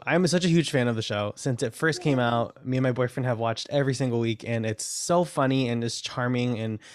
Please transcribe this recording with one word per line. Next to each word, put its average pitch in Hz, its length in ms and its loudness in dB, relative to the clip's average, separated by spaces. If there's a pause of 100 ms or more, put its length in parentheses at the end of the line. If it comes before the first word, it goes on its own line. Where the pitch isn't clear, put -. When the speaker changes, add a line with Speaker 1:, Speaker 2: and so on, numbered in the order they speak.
Speaker 1:
I'm 165 220 4
such 170 160 2
a 180 60 2
huge 165 220 4
fan 123 180 4
of 117 60 0
the 110 60 -2
show. 104 360 -2
Since 131 260 -2
it 117 100 -2
first 160 280 0
came 143 160 2
Speaker 2:
Yeah. 120 160 2
Speaker 1:
out, 117 320 -2
me 127 120 -2
and 131 60 2
my 127 80 2
boyfriend 123 340 -2
have 120 140 -2
watched 113 300 -4
every 139 240 0
single 123 260 0
week, 113 280 -2
and 113 180 -2
it's 110 200 -4
so - 380 0
funny 131 460 0
and 120 140 -2
it's - 180 -6
charming 123 580 -2
and, 110 200 -6 (160)